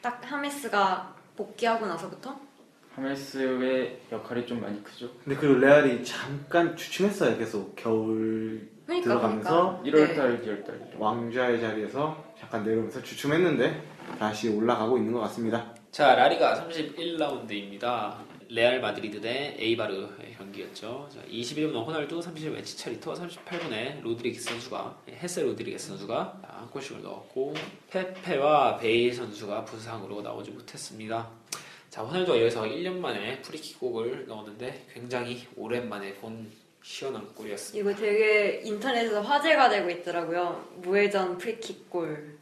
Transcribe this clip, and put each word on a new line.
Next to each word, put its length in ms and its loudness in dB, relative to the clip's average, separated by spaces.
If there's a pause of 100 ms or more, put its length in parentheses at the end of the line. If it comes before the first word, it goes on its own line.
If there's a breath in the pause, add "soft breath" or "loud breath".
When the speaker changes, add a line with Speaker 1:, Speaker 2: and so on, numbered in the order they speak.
Speaker 1:
딱 180 -4 (100)
하메스가 840 0 (220)
복귀하고 500 0
나서부터. 520 -6 (580)
Speaker 2:
하메스의 1000 0 (140)
역할이 340 -4
좀 140 -4
많이 220 -4
크죠. 280 -12 (140)
Speaker 3:
근데 140 -2
그리고 200 8
레알이 460 10
잠깐 720 0
주춤했어요. 640 2
계속 380 -4
겨울 920 0 (180)
Speaker 1:
그러니까, 220 0
Speaker 3:
들어가면서 760 4
Speaker 1:
그러니까. 60 -2
Speaker 2:
일월 200 8
Speaker 1:
네. 60 0
Speaker 2:
달, 300 2
이월 200 -4
달. 340 -12
Speaker 3:
왕좌의 600 2
자리에서 640 -2 (140)
잠깐 260 -6
내려오면서 380 0
주춤했는데 800 2 (360)
다시 320 0
올라가고 480 4
있는 140 0
것 80 0
같습니다. 540 -2 (160)
Speaker 4:
자, 240 8
라리가 400 8
삼십일 640 -4
라운드입니다. 1000 -4 (300)
레알 320 4
마드리드 400 -4
대 380 -4
에이바르의 800 -2
경기였죠. 760 -12
자, 160 -18
이십일 440 -4
분 100 -2
호날두, 400 -4
삼십일 300 -8
분 100 -8
치차리토, 520 -8
삼십팔 460 -10
분에 440 -6
로드리게스 460 -4
선수가, 480 -8 (120)
예, 40 -16
헤세 280 -4
로드리게스 460 -4
선수가, 540 -6
자, 60 -18 (120)
한 100 -14
골씩을 320 -10
넣었고 520 -6 (360)
페페와 880 4
베일 340 4
선수가 520 -6
부상으로 580 -10
나오지 300 -10
못했습니다. 760 -8 (600 loud breath)
자, 120 -10
호날두가 380 2
여기서 260 4
일 180 -4
년 160 -4
만에 400 -4
프리킥 400 -14
골을 480 -4
넣었는데 640 -12
굉장히 640 -6
오랜만에 580 -6
본 320 -12 (360)
시원한 520 -8
골이었습니다. 560 -4
Speaker 1:
이거 80 -2
되게 680 4
인터넷에서 580 0
화제가 480 6
되고 200 2
있더라고요. 720 -2 (200)
무회전 560 2
프리킥 520 -8
골. 520 -6